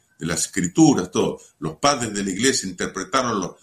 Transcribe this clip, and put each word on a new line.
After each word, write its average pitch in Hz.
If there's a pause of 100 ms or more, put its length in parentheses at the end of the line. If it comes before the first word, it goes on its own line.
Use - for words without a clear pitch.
(180)
de 80
las 85
escrituras, 101
todo. - (180)
Los 78
padres 123
de 101
la 98
Iglesia 104
interpretaron 98
los, 87 (100)